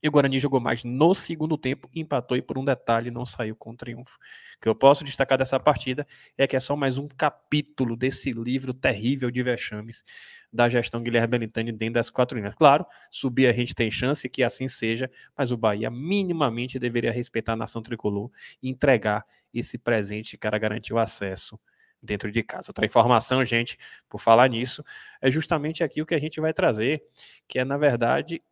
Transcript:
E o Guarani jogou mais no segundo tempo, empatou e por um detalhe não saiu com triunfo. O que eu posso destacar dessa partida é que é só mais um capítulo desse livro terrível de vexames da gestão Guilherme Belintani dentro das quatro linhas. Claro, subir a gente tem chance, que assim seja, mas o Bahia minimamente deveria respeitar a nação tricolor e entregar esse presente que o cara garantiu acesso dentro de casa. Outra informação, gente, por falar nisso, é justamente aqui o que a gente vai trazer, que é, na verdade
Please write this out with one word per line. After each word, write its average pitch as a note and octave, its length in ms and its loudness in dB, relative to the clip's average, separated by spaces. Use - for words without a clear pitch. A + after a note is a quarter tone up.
E D3+ 40 2
o D3 40 0
Guarani C3+ 280 4
jogou C3 200 2
mais A#2+ 240 -4
no C3+ 300 4
segundo D#3+ 420 -2
tempo, - 380 -6
empatou D3 420 -2
e C3 60 0
por - 160 -8
um C3 80 -4
detalhe A#2+ 460 0
não A#2+ 120 -8
saiu A2 320 -6
com A2+ 200 -16
triunfo. A#2+ 420 -14
O - 40 -20
que - 60 0
eu A3 60 4
posso C#3 300 6
destacar C#3 340 0
dessa C3 220 0
partida C3+ 480 0
é C#3 120 4
que - 80 -2
é B2+ 40 4
só D3 160 -4
mais C3+ 220 0
um C#3+ 100 -8
capítulo C#3+ 880 -2
desse C3 360 -4
livro B2+ 420 -4
terrível B2+ 560 -2
de B2 140 -4
vexames A2+ 600 -6
da A#2+ 160 4
gestão A#2+ 360 0
Guilherme A#2 240 2
Belintani A#2 440 -2
dentro A2 220 -4
das A#2 160 0
quatro B2+ 260 0
linhas. G2+ 200 -4
Claro, D#3 280 6
subir B2+ 340 0
a A#2+ 80 6
gente A#2+ 220 -2
tem A2 160 0
chance, C3 360 -2
que - 140 -4
assim B2+ 260 -2
seja, A#2 400 -4
mas B2+ 140 -2
o B2 60 -2
Bahia A2 340 0
minimamente C#3+ 880 -2
deveria A#2 320 -2
respeitar A#2 420 -4
a A2+ 40 -4
nação A2+ 260 -8
tricolor A2 480 -4
e B2+ 120 -8
entregar A2 520 2
esse A#2+ 240 -6
presente G#2+ 540 -4
que - 60 -18
o - 20 -20
cara A2 180 -2
garantiu G#2+ 400 -4
acesso G2+ 600 -4
dentro G#2 300 -6
de A2 100 0
casa. - 300 -10
Outra G#2+ 160 -2
informação, B2 580 4
gente, A#2 320 -2
por - 80 -14
falar A#2 320 8
nisso, B2 340 -6
é C3+ 80 4
justamente D#3 540 -2
aqui D#3 180 -4
o D#3 60 -4
que E3+ 80 0
a D3+ 40 2
gente D#3 220 -6
vai D#3 140 0
trazer, C#3+ 480 0
que - 120 -4
é, B2+ 40 2
na C3+ 140 -2
verdade C#3+ 640 2